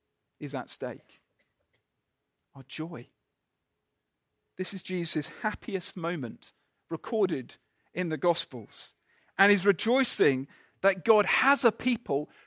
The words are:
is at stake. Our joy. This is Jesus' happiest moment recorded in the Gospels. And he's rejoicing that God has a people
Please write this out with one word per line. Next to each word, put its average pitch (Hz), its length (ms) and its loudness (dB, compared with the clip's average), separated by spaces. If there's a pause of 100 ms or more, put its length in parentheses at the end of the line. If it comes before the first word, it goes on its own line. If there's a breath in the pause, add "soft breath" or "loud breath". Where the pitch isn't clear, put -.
(400)
is 143 120 -10
at 131 160 -8
stake. - 520 -12 (1400)
Our 135 100 -18
joy. 160 400 -10 (1500)
This 185 160 -6
is 190 80 -10
Jesus' 170 480 -4 (120)
happiest - 540 -6
moment 165 560 -6 (380)
recorded 165 680 -2 (380)
in 175 140 -2
the 156 80 -2
Gospels. - 800 -4 (440)
And 202 140 8
he's 185 120 2
rejoicing 196 840 2 (320 soft breath)
that 190 240 2
God 214 220 6
has - 380 2
a 233 80 6
people 156 560 -2 (180 soft breath)